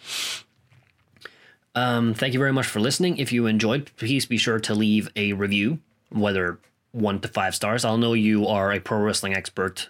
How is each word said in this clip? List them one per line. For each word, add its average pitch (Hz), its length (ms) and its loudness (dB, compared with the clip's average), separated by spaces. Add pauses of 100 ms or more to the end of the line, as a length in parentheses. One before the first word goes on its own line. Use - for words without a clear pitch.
(1800)
Um, 120 380 2
thank 127 180 -2
you 127 80 2
very 135 120 2
much 131 140 2
for - 140 -4
listening. 151 380 0
If 131 140 -4
you 120 140 2
enjoyed, 110 500 0
please 127 300 -2
be 117 120 -2
sure 113 200 0
to 107 160 -2
leave 107 400 2
a 104 200 0
review, 101 440 0 (320)
whether 95 480 0 (320)
one 104 300 -2
to - 80 -6
five 95 260 -2
stars. 117 300 -2
I'll 113 140 2
know 117 160 2
you 107 340 2
are 101 240 2
a 98 80 -2
pro 110 180 -2
wrestling 101 360 0
expert - 560 -6